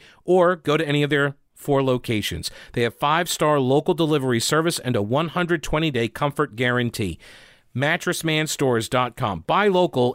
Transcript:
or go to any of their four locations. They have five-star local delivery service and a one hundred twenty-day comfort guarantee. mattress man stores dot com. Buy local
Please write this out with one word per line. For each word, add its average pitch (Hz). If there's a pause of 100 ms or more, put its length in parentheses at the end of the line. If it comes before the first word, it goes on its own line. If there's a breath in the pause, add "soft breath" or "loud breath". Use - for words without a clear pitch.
(240 loud breath)
or 180
go 147
to 156
any 147
of 143
their 143 (180)
four 139
locations. 117 (240 loud breath)
They 123
have 117
five-star 151
local 143
delivery 143
service 160
and 123
a 107
one 131
hundred 170
twenty-day 143
comfort 143
guarantee. 120 (560 loud breath)
mattress 170
man 156
stores 123
dot 123
com. 98
Buy 185
local 170